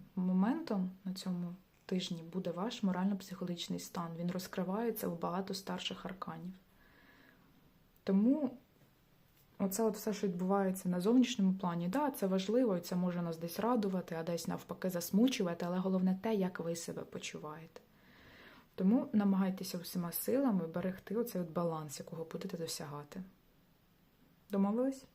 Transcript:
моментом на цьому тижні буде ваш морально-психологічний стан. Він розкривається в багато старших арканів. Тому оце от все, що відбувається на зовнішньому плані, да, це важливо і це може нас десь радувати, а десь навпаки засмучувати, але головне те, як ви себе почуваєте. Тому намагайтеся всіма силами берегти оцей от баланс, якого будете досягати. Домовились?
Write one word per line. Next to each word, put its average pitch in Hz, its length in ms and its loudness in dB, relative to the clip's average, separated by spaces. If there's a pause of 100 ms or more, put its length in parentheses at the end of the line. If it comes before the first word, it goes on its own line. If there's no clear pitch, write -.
(160)
моментом 190 760 2 (140)
на 185 80 -4
цьому 175 420 -6 (300)
тижні 180 380 -2
буде 175 280 -4
ваш 196 320 -4
морально-психологічний 180 960 -2
стан. 170 380 -8
Він 175 140 -2
розкривається 190 760 -2
в 170 120 -4
багато 185 340 -2
старших 185 520 -6
арканів. 180 480 -8 (1500)
Тому 240 540 4 (1000)
оце 196 240 2
от 214 120 4
все, 214 180 -2
що 196 140 0
відбувається 185 640 2
на 180 120 2
зовнішньому 208 520 6
плані, 175 340 0
да, 277 240 2
це 202 160 -2
важливо 190 500 4
і 170 40 -2
це 180 140 -6
може 180 260 0
нас 165 160 -2
десь 170 220 -6
радувати, 196 600 0
а 165 40 -4
десь 170 240 -4
навпаки 175 420 -4
засмучувати, 180 760 2
але 175 120 -2
головне 185 460 2
те, 226 120 0
як 185 240 0
ви 170 160 -2
себе 165 260 -8
почуваєте. 160 800 -12 (960)
Тому 202 380 4
намагайтеся 190 640 4
всіма 170 340 -4
силами 214 560 2
берегти 185 480 -4
оцей 233 260 -2
от 165 80 -4
баланс, 160 500 -4
якого 165 240 -10
будете 175 340 -8
досягати. 160 680 -8 (1300)
Домовились? 220 640 0